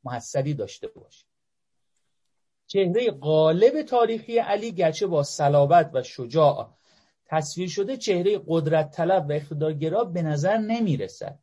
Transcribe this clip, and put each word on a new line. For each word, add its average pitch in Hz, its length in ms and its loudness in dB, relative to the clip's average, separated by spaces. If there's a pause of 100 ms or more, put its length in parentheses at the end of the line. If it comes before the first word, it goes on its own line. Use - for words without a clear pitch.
محصلی 135 500 -4
داشته - 340 -8
باشه. - 380 -20 (1400)
چهره 196 440 2
غالب 160 720 4
تاریخی 233 560 0
علی 214 340 -2
گرچه 170 340 0
با 165 160 0
صلابت 147 720 4
و 127 80 0
شجاع 127 720 0 (520)
تصویر 160 420 -4
شده، 202 280 -4
چهره 190 520 0
قدرت 156 420 0
طلب 170 380 0
و 147 40 -2
اقتدارگرا 156 720 -2
به 175 180 -4
نظر 160 360 0
نمی‌رسد. 214 840 -4